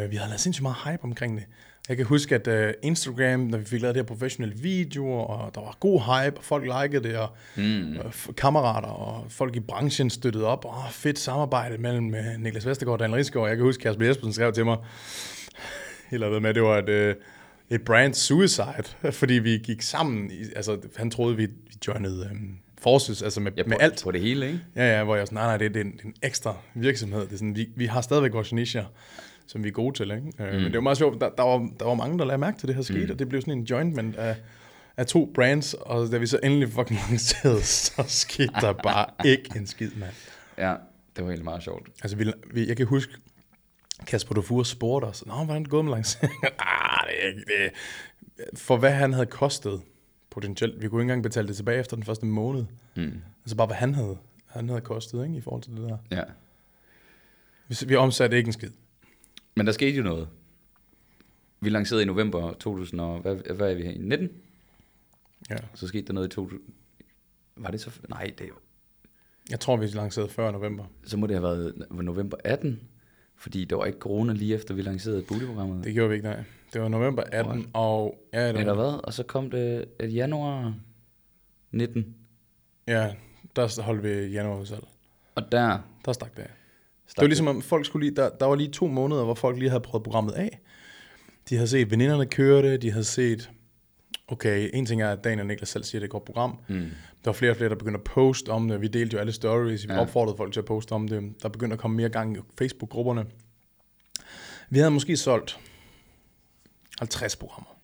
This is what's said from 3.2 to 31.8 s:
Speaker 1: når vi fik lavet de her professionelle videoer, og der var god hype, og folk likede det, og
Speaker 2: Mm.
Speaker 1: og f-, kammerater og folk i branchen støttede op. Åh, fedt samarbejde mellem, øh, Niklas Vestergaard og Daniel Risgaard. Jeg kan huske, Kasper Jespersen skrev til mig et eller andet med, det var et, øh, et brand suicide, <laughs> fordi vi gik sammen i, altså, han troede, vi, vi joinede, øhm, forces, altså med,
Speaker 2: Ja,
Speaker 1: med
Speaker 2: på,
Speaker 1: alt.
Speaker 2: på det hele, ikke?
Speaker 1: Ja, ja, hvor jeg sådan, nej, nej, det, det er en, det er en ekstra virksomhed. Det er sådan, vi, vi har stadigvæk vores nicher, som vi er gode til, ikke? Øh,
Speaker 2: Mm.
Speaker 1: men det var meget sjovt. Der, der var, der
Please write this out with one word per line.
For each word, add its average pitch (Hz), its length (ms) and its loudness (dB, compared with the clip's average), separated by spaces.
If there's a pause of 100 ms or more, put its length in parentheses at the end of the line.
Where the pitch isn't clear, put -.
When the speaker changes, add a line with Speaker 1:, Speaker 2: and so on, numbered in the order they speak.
Speaker 1:
når 117 180 0
vi 107 80 -4
fik 110 160 -2
lavet 120 140 2
de 131 40 2
her 120 60 0
professionelle 117 560 -6
videoer, 139 640 -2
og 110 300 -6
der 107 60 -8
var 107 180 -14
god 185 200 6
hype, 131 380 2
og - 60 -16
folk 143 200 0 (180)
likede 143 220 2
det, 113 140 -2
og 110 120 -2 (260)
Speaker 2:
Mm. 101 440 0
Speaker 1:
og - 100 -8
f-, - 220 -12
kammerater 117 560 2
og 110 440 -10
folk 123 240 -4
i 120 40 -2
branchen 123 500 0
støttede 110 360 -2
op. 127 200 -2
Åh, 120 260 -10
fedt 147 280 -2
samarbejde 127 580 -2
mellem, 117 380 0
øh, 110 100 -4 (140)
Niklas 110 260 -4
Vestergaard 131 280 0
og 107 60 0
Daniel 110 180 2
Risgaard. 135 300 0
Jeg 113 100 2
kan 120 80 2
huske, 127 160 4
Kasper 110 240 2
Jespersen 113 280 2
skrev 113 200 4
til 113 120 2
mig 113 80 4
et 113 80 -2 (1300)
eller 113 160 0
andet 107 140 2
med, 110 120 4
det 113 100 6
var 107 140 8
et, 101 120 2
øh, 104 260 6 (540)
et 117 160 2
brand 120 280 8
suicide, 143 720 4 (200)
<laughs> 147 80 0
fordi 127 220 2
vi 113 240 4
gik 110 240 -6
sammen 117 500 -2
i, 92 120 -10 (120)
altså, 104 240 -2 (180)
han 113 140 -2
troede, 120 260 0
vi, 110 80 2
vi 101 80 -6 (340)
joinede, 98 440 -4
øhm, 98 260 -10 (200)
forces, 120 440 6
altså 101 200 -2
med, 101 160 0
Speaker 2:
Ja, - 60 0
Speaker 1:
med 113 140 2
Speaker 2:
på, - 60 4
Speaker 1:
alt. 156 200 4
Speaker 2:
på 92 80 0
det 90 100 0
hele, 131 260 0
ikke? 170 120 -4 (160)
Speaker 1:
Ja, 117 220 6
ja, 107 60 2
hvor 107 120 2
jeg 101 120 2
sådan, 110 80 -8
nej, 110 100 0
nej, 113 120 2
det, 104 160 0
det 110 80 -2
er 101 40 -2
en, 101 60 -8
det - 100 -18
er 107 40 -16
en 107 160 -12
ekstra 113 340 -4 (180)
virksomhed. 113 480 0
Det 101 120 -6
er 101 40 -10
sådan, 104 180 -2
vi, 113 200 -2
vi 123 100 -2
har 117 160 0
stadigvæk 139 320 2
vores 110 200 -2
nicher, 117 320 -2 (640)
som 110 160 -8
vi 104 40 -2
er 104 60 -2
gode 127 240 0
til, 101 140 -2
ikke? 131 280 -6
Øh, 104 140 -4
Speaker 2:
Mm. - 20 -2
Speaker 1:
men 95 100 2
det 85 80 0
var 117 80 2
meget 135 160 4
sjovt. 131 240 4
Der, 117 80 2
der 127 140 0
var, 123 260 4 (100)
der 110 60 -4